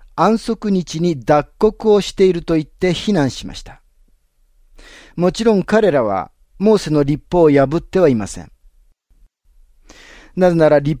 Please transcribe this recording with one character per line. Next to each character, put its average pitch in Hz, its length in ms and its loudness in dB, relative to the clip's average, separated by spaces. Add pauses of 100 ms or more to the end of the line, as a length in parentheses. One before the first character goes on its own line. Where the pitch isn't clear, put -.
(140)
安 202 220 2
息 220 340 -6
日 175 300 -4
に 160 240 -4
脱 147 200 2 (120)
穀 214 340 0
を 208 120 2
し - 100 -12
て 196 140 2
い 185 80 2
る 170 80 -8
と 170 100 -6
言 156 120 -2
っ - 20 -12
て 185 260 -4
非 208 220 -4
難 143 160 0
し - 160 -12
ま - 80 -14
し - 80 -18
た。 - 180 -20 (1400)
も 175 160 0
ち 220 120 -8
ろ 220 100 4
ん 190 80 0
彼 214 280 2
ら 139 140 0
は 98 280 -4 (260)
モ 208 180 2
ー - 20 -6
セ - 120 -8
の 147 120 2
律 139 300 -4
法 175 120 4
を 151 60 6
破 139 280 2
っ - 20 -4
て - 180 -6
は 170 120 4
い 127 40 0
ま 104 120 -4
せ 90 160 -16
ん。 - 100 -20 (1800)
な 180 140 2
ぜ 175 40 0
な 160 140 4
ら 147 120 4
律 147 200 -4